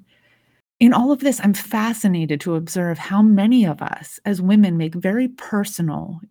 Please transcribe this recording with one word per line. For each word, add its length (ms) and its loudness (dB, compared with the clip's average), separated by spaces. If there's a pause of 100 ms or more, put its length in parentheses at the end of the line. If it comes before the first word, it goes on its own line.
(800)
In 120 6
all 200 2
of 80 -2
this, 200 0
I'm 140 2
fascinated 840 -2
to 160 -4
observe 420 -4
how 240 -2
many 420 4
of 160 -2
us 440 -12
as 180 -2
women 340 4
make 160 -2
very 360 -2
personal, 920 -6 (100)